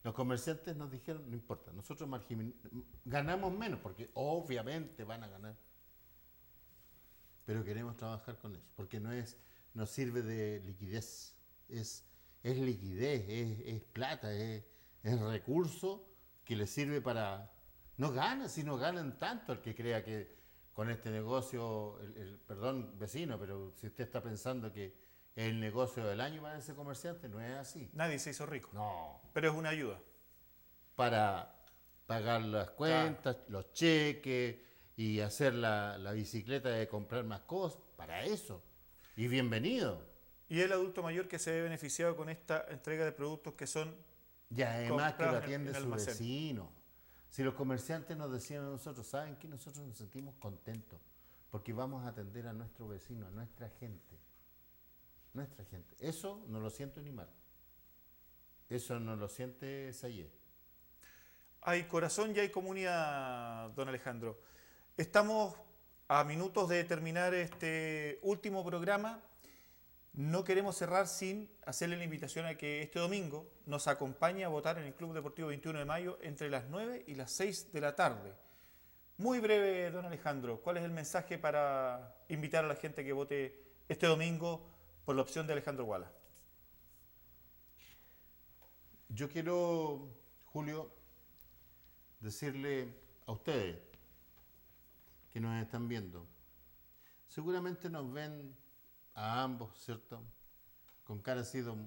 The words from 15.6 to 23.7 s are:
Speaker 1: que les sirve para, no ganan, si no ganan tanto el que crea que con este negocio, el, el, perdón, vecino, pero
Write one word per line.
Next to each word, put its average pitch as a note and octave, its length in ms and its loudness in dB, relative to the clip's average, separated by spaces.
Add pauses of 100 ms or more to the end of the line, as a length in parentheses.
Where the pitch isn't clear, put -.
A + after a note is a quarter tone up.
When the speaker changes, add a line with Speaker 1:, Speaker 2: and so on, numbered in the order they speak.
Speaker 1:
que A#2 100 0
les G#2 140 2
sirve C#3+ 320 2
para, G#2+ 500 -2 (460)
no C#3+ 140 4
ganan, G#3 380 2
si D#3 140 -4
no C#3+ 140 0
ganan D3+ 420 0
tanto G#3 340 -2
el A2 80 -6
que A2 140 -4
crea A#2 280 2
que G#2+ 360 -6 (340)
con A2 160 0
este A2+ 220 -2
negocio, A2 880 0
el, G#2 180 -10
el, G2 220 -8
perdón, A2 580 -2
vecino, A#2+ 420 -2
pero G2 360 -4